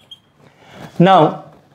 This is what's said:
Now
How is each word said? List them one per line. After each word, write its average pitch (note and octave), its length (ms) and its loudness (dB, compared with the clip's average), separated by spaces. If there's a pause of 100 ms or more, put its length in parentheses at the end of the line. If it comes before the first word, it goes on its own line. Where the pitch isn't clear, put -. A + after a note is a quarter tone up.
(1000)
Now F3+ 460 0 (300)